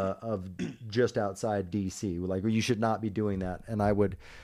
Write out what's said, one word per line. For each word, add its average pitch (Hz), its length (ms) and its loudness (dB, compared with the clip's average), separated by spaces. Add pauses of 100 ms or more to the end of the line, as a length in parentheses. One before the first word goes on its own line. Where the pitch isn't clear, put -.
(200)
of 98 300 -4 (400)
just 117 260 2
outside 101 540 0
D 98 180 0
C. 90 300 -4
Like, 92 260 -2
you 110 160 4
should 107 180 2
not 110 220 2
be 110 80 -2
doing 101 300 0
that. 92 280 -4
And 110 160 -2
I 104 80 6
would, 101 280 4 (260)